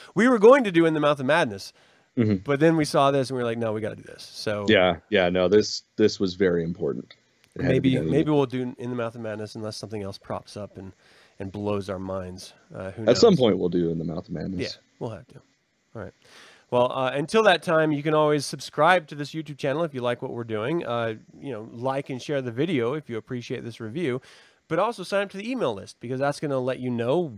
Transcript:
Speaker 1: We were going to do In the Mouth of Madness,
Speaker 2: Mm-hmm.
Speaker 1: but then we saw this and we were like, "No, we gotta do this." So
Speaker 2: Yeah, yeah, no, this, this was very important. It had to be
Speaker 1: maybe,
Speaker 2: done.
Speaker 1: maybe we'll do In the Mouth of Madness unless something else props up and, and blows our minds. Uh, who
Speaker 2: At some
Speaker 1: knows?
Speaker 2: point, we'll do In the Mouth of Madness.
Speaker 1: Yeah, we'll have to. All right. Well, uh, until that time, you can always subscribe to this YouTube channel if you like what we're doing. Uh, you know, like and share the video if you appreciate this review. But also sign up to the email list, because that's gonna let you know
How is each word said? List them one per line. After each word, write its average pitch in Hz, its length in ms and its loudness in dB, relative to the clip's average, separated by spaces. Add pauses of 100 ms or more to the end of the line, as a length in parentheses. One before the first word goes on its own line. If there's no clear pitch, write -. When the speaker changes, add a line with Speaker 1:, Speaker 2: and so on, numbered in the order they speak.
(140)
Speaker 1:
We 220 140 4
were 254 100 4
going 240 260 10
to 196 80 -2
do 165 140 4
In 160 60 4
the 156 80 0
Mouth 147 200 2
of 131 60 -4
Madness, 135 460 0 (460)
Speaker 2:
Mm-hmm. 107 260 2
Speaker 1:
but 143 160 0
then 165 160 6
we 156 100 2
saw 139 240 4
this 135 200 0
and 131 60 -4
we 123 60 -4
were 120 60 -2
like, 117 100 -4
"No, 113 160 0
we 110 80 -4
gotta 104 140 -6
do 104 60 -18
this." - 200 -18
So 104 460 -6
Speaker 2:
Yeah, 92 280 6 (140)
yeah, 92 180 4
no, 90 200 2
this, 104 340 2 (140)
this 107 220 2
was 92 160 -2
very 87 300 2
important. 82 500 -6 (400)
It - 80 -8
had - 120 2
to 131 60 4
be 90 100 2
Speaker 1:
maybe, - 40 2 (100)
Speaker 2:
done. 78 60 -2
Speaker 1:
maybe 151 200 2
we'll 143 160 4
do 123 320 -6
In 123 120 -8
the 123 60 -6
Mouth 117 180 -6
of 120 60 -12
Madness 110 340 -8
unless 110 220 -8
something 104 260 -10
else 98 160 -8
props - 380 -12
up 101 220 -12
and, 98 140 -14 (460)
and 98 140 -10
blows 104 360 -4
our 95 100 -6
minds. 95 540 -10 (220)
Uh, 95 180 -10
who 110 140 -6
Speaker 2:
At 117 120 4
some 226 140 8
Speaker 1:
knows? 160 80 4
Speaker 2:
point, 104 180 4
we'll 92 100 0
do 85 220 0
In 82 80 -2
the 80 60 -4
Mouth 80 240 -6
of - 20 -12
Madness. 87 300 -6
Speaker 1:
Yeah, - 200 -8 (180)
we'll 127 120 -8
have 101 180 -14
to. - 80 -20 (580)
All - 80 -12
right. 92 100 -14 (560)
Well, 123 220 4
uh, 127 240 -2
until 160 300 0
that 175 180 4
time, 160 300 2
you 143 100 -2
can 156 100 0
always 151 320 2
subscribe 160 640 2
to 160 60 -14
this 143 180 -10
YouTube 151 240 -10
channel 147 280 -2
if 147 100 -8
you 127 60 -6
like 120 200 -2
what 127 120 -8
we're 117 100 -8
doing. 113 420 -4
Uh, 117 300 -2 (240)
you 139 140 -10
know, 110 180 -10
like 131 400 -4
and 127 100 -6
share 139 220 -4
the 123 80 -6
video 127 440 0
if 156 140 -10
you 117 100 -6
appreciate 120 440 -10
this 117 160 -12
review. 120 420 -6 (480)
But 160 120 -2
also 226 240 -2
sign 302 180 -2
up 294 80 -6
to 196 60 -14
the 202 120 -10
email 214 240 -2
list, 95 280 -12
because 127 180 -6
that's 143 220 -2
gonna 143 180 -2
let 127 220 -4
you 127 100 -4
know 127 480 0